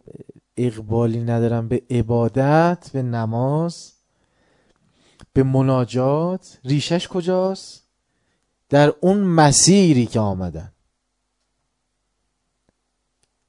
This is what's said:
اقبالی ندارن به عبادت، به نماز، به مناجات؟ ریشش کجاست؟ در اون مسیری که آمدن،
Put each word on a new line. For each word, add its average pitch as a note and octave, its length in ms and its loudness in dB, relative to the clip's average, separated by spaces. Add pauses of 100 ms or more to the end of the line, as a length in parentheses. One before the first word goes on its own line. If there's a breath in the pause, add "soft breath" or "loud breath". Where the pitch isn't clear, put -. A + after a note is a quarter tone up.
(580)
اقبالی A#2 680 -2
ندارن A#2 440 -2
به A#2+ 220 -4
عبادت، C3 1040 0
به C3+ 100 -4
نماز، B2 880 -4 (1400 soft breath)
به C3+ 100 2
مناجات؟ C3+ 1200 -2
ریشش D3 440 -2
کجاست؟ F#3 800 -4 (840)
در D3 320 4
اون F#3+ 160 2
مسیری E3 880 4
که A2+ 140 -4
آمدن، F#2 520 -6 (2750)